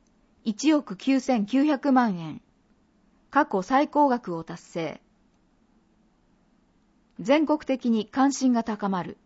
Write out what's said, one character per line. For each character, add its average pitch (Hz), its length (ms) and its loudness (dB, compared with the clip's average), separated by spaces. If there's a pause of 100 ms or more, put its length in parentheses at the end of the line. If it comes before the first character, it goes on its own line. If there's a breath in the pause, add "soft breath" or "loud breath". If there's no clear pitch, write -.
(460)
一 269 280 0
億 277 220 -2
九 269 240 0
千 240 260 0
九 269 200 2
百 294 260 0
万 240 260 2
円。 160 240 -12 (880)
過 294 160 2
去 196 160 -2
最 269 280 0
高 294 180 4
額 240 280 -2
を 165 80 -10
達 170 200 -16
成。 - 380 -8 (2250)
全 277 260 2
国 302 140 0
的 262 300 -2
に 220 160 0
関 269 260 0
心 262 220 0
が 233 100 0
高 208 260 -6
ま 185 140 -4
る。 - 220 -12